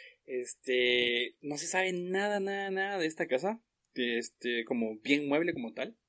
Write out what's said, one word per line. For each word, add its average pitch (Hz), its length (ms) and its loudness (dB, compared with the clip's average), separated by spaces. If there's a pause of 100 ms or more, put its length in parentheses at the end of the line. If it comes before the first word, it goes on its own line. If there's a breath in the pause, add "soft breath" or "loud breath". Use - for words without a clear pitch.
(260 loud breath)
Este, 123 1160 2
no 147 160 -4
se 156 100 -4
sabe 185 260 2
nada, 196 480 0
nada, 196 300 -2
nada 190 260 -2
de 165 80 2
esta 160 220 -2
casa, 180 340 0 (320)
de 120 240 0
este, 117 480 -4
como 113 340 -2
bien 143 300 2
mueble 160 240 2
como 117 200 -8
tal. - 240 -8 (100)